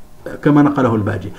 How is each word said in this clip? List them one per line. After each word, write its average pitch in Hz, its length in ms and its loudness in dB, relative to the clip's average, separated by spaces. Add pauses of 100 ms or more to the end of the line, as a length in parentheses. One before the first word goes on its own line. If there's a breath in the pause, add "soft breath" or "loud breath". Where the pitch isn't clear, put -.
(440)
كما 147 180 4
نقله 139 340 2
الباجي. 98 440 -4